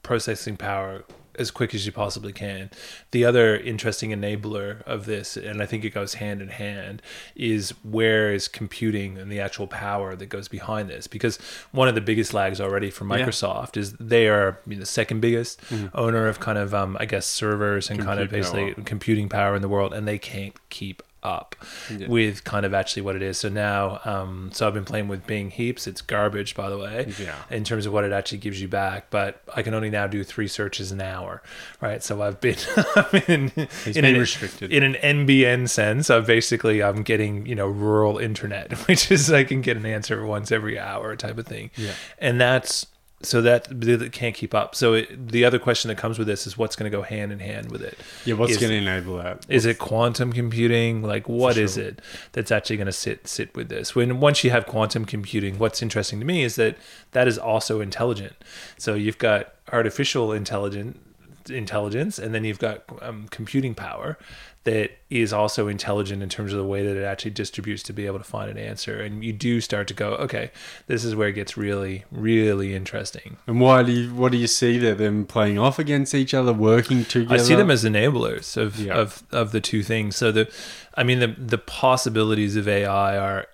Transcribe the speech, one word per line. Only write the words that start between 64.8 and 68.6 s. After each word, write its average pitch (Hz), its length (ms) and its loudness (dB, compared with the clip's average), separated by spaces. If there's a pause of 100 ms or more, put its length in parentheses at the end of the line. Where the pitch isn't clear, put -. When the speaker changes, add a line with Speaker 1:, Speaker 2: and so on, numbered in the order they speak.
Speaker 1:
is 113 240 0
also 107 340 0
intelligent 101 540 -2
in 98 80 -6
terms 101 240 -6
of 101 60 -2
the 98 40 -2
way 98 220 -2
that 101 100 -2
it 98 80 -4
actually 98 280 -6
distributes 101 500 -6
to - 100 -12
be 104 140 -8
able 98 140 -6
to 107 40 -12
find 104 280 -8
an 104 80 -10
answer. 107 420 -8